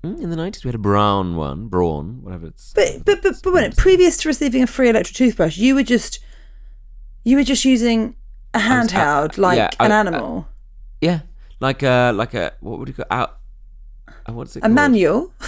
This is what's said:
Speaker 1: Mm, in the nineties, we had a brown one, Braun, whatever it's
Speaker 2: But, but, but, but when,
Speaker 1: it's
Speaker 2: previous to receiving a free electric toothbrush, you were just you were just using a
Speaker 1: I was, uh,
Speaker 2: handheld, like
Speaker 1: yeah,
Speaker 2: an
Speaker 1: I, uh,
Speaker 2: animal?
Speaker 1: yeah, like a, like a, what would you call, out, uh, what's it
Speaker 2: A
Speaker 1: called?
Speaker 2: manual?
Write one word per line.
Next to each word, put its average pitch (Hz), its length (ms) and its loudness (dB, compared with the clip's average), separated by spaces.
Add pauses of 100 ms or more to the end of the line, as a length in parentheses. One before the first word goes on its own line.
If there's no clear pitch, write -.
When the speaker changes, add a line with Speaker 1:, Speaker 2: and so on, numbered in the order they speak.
Speaker 1:
Mm, 262 180 -8
in 180 80 -8
the 170 60 -4
nineties, 170 280 -8
we 131 40 -6
had 120 80 -4
a - 20 -6
brown 101 580 2
one, 80 320 -6
Braun, 90 540 -2
whatever 87 260 -14
it's - 260 -20
Speaker 2:
But, - 320 0
but, 403 180 0
but, - 180 -8
but 370 120 -2
when, 330 100 4
Speaker 1:
it's - 180 -4
Speaker 2:
previous 359 360 6
to - 120 -4
receiving 262 320 0
a 247 60 2
free 254 220 2
electric 220 260 0
toothbrush, 175 420 0
you 247 160 4
were 277 100 2
just - 360 -2 (1080)
you 254 80 6
were 285 80 4
just 254 220 0
using 233 500 2 (380)
a 233 60 0
Speaker 1:
I 240 240 2
was, 180 100 -2
uh, - 40 0
Speaker 2:
handheld, 151 400 0
like 185 200 4
Speaker 1:
yeah, 104 120 2 (120)
Speaker 2:
an 214 100 4
Speaker 1:
I, 208 40 4
uh, 214 40 4
Speaker 2:
animal? 185 480 -4 (540)
Speaker 1:
yeah, 165 180 0 (400)
like 135 240 -2
a, 123 320 4
like 113 180 -4
a, 92 280 -4
what 104 180 -12
would 123 80 -10
you 131 60 -12
call, - 180 -10
out, - 280 -4 (680)
uh, - 240 -18
what's 117 240 -12
it - 40 -12
Speaker 2:
A - 20 -10
Speaker 1:
called? 220 120 2
Speaker 2:
manual? 247 600 2 (140)